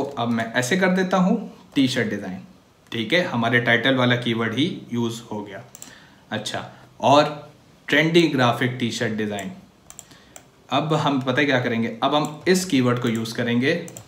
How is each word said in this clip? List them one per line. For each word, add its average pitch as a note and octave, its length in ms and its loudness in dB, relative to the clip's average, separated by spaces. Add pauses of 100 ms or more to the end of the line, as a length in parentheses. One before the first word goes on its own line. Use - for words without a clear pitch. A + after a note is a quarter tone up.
अब A#2+ 260 -4
मैं A2+ 240 -2
ऐसे B2 240 0
कर F#3 140 2
देता F#3 280 2
हूँ G3 180 4 (380)
टी-शर्ट B2+ 340 2
design, F#2+ 280 -8 (540)
ठीक A2+ 220 -4
है, F3 120 4
हमारे A#2+ 360 0
title A#2+ 340 2
वाला B2 220 2
keyword A2+ 380 -2
ही D3 140 0 (240)
यूज़ A#2 280 -4 (100)
हो G#2+ 100 -8
गया। G2 220 -14 (680)
अच्छा, G2+ 340 -6 (360)
और C#3+ 500 4 (360)
trendy E3 420 4
graphic B2 500 0
टी-शर्ट A2+ 360 -4
design, G2+ 360 -4 (1160)
अब D#3 260 0
हम C#3 260 0
पता B2+ 200 0
है D3 40 2
क्या C3+ 160 2
करेंगे, A#2 420 -2
अब C#3 120 2
हम - 320 -2
इस F#3 200 4
keyword B2 320 2
को B2 100 -2
यूज़ A2+ 260 -4
करेंगे A#2+ 380 0 (340)